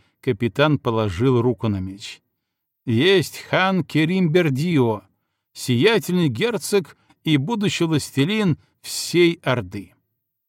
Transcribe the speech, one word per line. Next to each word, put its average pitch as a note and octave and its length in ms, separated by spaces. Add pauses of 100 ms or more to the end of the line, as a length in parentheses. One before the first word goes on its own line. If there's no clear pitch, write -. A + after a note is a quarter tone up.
(200)
капитан C3+ 600
положил A2+ 640
руку A#2+ 260
на G2+ 120
меч. F#2+ 420 (640)
"Есть D3+ 520
хан F#3 460
Керим-Бердио, D#3 1200 (500)
сиятельный F3 720
герцог F#3+ 720 (260)
и D#3 140
будущий F#3+ 480
властелин E3 720 (240)
всей - 640
Орды". G#2 500 (540)